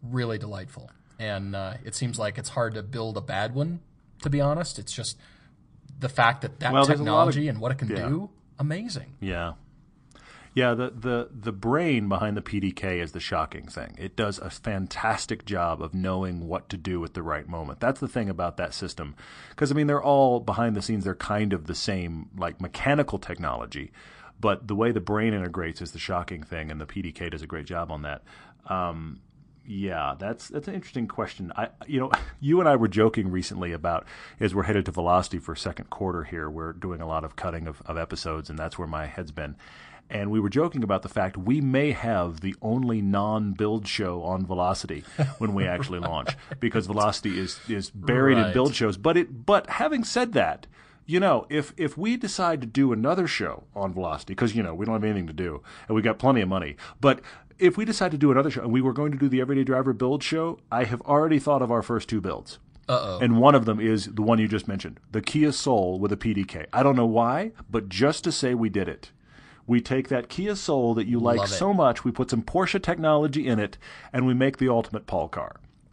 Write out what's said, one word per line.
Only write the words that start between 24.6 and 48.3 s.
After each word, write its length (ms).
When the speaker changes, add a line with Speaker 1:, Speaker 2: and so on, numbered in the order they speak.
Speaker 2:
the 80
way 180
the 80
brain 340
integrates 480
is 100
the 60
shocking 440
thing, 280
and 100
the 60
P 160
D 100
K 160
does 140
a 40
great 200
job 260
on 80
that. 220
Um, 540
yeah, 520
that's, 300
that's 200
an 60
interesting 320
question. 480
I, 140
you 140
know, 100
<laughs> 140
you 200
and 80
I 80
were 120
joking 420
recently 420
about, 340
as 140
we're 80
headed 240
to 60
Velocity 460
for 160
second 360
quarter 340
here, 240
we're 240
doing 300
a 40
lot 180
of 120
cutting 300
of, 180
of 140
episodes, 500
and 100
that's 200
where 100
my 160
head's 280
been. 240
And 220
we 80
were 120
joking 340
about 180
the 60
fact 280
we 240
may 300
have 500
the 220
only 400
non-build 840
show 340
on 240
Velocity 560
when 140
we 140
actually 320
Speaker 1:
<laughs> 140
Speaker 2:
launch, 240
because 260
Velocity 540
is, 180
is 220
buried 480